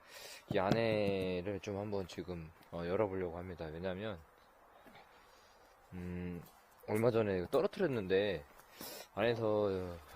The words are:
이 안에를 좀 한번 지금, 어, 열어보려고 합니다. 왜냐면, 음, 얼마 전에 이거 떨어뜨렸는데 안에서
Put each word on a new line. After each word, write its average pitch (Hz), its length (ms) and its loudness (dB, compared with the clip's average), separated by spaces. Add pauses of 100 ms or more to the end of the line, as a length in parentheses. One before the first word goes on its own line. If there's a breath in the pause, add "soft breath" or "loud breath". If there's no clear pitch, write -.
(540 loud breath)
이 98 40 4
안에를 98 1000 2
좀 101 160 -4
한번 101 320 -4
지금, 82 420 -8 (200)
어, 85 160 -4
열어보려고 92 500 0
합니다. 87 300 -8
왜냐면, 92 520 -4 (1700 loud breath)
음, 90 500 -6 (460)
얼마 110 220 4
전에 107 260 4
이거 87 120 0
떨어뜨렸는데 104 920 2 (720 loud breath)
안에서 104 840 2 (180 loud breath)